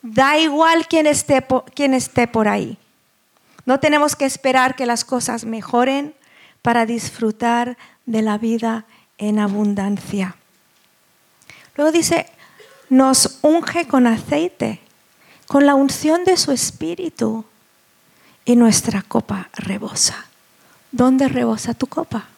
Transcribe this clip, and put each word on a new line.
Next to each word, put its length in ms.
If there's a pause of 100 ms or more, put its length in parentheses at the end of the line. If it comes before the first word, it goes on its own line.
Da 380
igual 480
quién 200
esté 360
po-, 200 (120)
quién 180
esté 340
por 200
ahí. 300 (880)
No 140
tenemos 360
que 100
esperar 500
que 120
las 180
cosas 400
mejoren 680 (480)
para 240
disfrutar 920 (280)
de 160
la 160
vida 480 (320)
en 220
abundancia. 960 (1400)
Luego 160
dice, 360 (600)
"Nos 540
unge 440
con 200
aceite, 760 (680)
con 180
la 80
unción 520
de 100
su 160
espíritu, 920 (1000)
y 140
nuestra 460
copa 500
rebosa". 720 (680)
¿Dónde 380
rebosa 440
tu 140
copa? 380 (120)